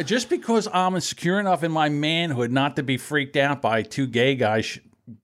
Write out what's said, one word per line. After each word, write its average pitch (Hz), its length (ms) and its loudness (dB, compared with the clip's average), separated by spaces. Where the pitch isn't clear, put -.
just 233 240 -2
because 226 420 0
I'm 185 280 0
secure 180 400 -2
enough 180 240 0
in 165 80 -2
my 156 180 2
manhood 147 640 0
not 139 240 2
to 147 80 0
be 127 140 0
freaked 139 380 -4
out 139 280 2
by 110 180 2
two 135 240 -4
gay 123 300 2
guys 110 300 2
sh-, - 120 -8